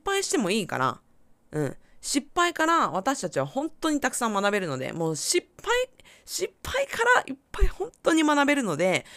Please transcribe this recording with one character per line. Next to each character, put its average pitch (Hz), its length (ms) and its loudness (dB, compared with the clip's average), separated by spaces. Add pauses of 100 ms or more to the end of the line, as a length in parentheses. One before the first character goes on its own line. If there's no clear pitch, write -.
敗 392 200 0
し - 60 -6
て 370 80 0
も 190 120 0
い 214 120 0
い 165 40 -6
か - 120 -4
ら、 131 220 -2 (520)
う 151 100 -2
ん。 - 140 -6 (240)
失 - 340 -4
敗 349 200 2
か 320 120 0
ら 320 240 2
私 190 300 -2
た 175 100 -4
ち - 80 -4
は 135 80 0
本 269 240 -6
当 - 200 -4
に 302 100 0
た 254 100 0
く - 40 -14
さ 233 140 -2
ん 214 60 -4
学 202 160 2
べ 202 100 0
る 185 80 -6
の 131 100 -4
で、 127 140 -6
も 160 180 -2
う 160 60 -4
失 - 300 -2 (160)
敗、 494 260 0 (360)
失 - 280 -6 (100)
敗 554 240 -4
か - 180 -2 (120)
ら - 100 2
い - 60 -8
っ 269 40 -8 (160)
ぱ - 100 2
い - 60 6
本 - 220 -4 (120)
当 - 100 4
に 320 120 4
学 285 220 4
べ 294 100 4
る 277 60 0
の 180 140 -2
で、 175 280 2 (120)